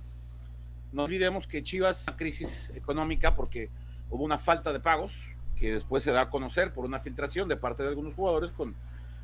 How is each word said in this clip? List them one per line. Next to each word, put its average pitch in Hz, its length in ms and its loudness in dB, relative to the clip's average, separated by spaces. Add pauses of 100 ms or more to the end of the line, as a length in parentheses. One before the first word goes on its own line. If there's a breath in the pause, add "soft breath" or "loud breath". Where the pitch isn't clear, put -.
(920)
no 143 120 0
olvidemos 185 420 0
que 151 160 -6
Chivas, 185 440 2
una - 80 -6
crisis - 600 -6
económica, 156 600 4
porque 113 340 0 (420 soft breath)
hubo 127 120 -2
una 151 140 2
falta 165 340 4
de 135 80 0
pagos 165 380 2 (380)
que 110 180 4
después 123 300 2
se 139 80 4
da 127 120 6
a - 60 0
conocer 147 440 0
por 123 120 -6
una 131 140 -2
filtración 143 480 -4
de 151 80 2
parte 120 260 -2
de 139 80 0
algunos 147 240 -4
jugadores 170 380 2
con, 120 240 -6 (480 soft breath)